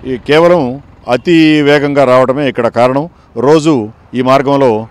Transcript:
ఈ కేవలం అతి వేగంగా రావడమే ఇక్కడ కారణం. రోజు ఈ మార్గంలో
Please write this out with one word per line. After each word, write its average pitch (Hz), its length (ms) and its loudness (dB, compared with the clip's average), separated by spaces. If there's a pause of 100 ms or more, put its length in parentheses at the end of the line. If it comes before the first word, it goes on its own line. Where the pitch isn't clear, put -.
ఈ 127 120 -6
కేవలం 143 640 0 (280)
అతి 156 520 0
వేగంగా 143 420 0
రావడమే 127 460 2
ఇక్కడ 117 180 -4
కారణం. 131 420 -2 (280)
రోజు 143 520 0 (260)
ఈ 127 60 -4
మార్గంలో 131 680 0